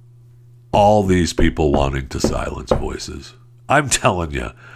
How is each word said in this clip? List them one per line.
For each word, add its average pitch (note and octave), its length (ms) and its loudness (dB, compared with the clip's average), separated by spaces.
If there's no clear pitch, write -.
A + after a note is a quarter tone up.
all G#2 320 4
these F#2 300 2
people D#2+ 380 2
wanting C#2 360 0
to - 120 -8
silence - 520 -4
voices. C#2+ 640 -6
I'm C#3 200 2
telling F2 420 0
you, B1 180 -6